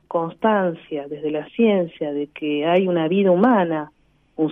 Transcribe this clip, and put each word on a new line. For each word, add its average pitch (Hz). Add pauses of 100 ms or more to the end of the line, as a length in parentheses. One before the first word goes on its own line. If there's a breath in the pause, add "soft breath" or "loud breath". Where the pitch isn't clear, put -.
constancia 165
desde 151
la 151
ciencia 180
de 147
que 147
hay 185
una 170
vida 196
humana, 175 (440)
un 156